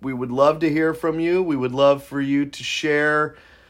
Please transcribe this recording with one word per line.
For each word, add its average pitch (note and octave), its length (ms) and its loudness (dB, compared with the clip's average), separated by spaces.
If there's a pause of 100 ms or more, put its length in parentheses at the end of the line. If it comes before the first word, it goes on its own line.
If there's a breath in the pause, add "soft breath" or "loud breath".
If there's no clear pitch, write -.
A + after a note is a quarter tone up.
we C3+ 140 -6
would B2 180 -6
love D3 280 4
to E3 100 2
hear D#3+ 240 0
from D#3+ 260 -4
you. F3 220 0
We E3 120 -2
would B2+ 180 -2
love C#3 300 4
for C#3 200 -6
you C#3 240 -2
to C#3+ 180 -14
share, D3+ 720 0 (340 soft breath)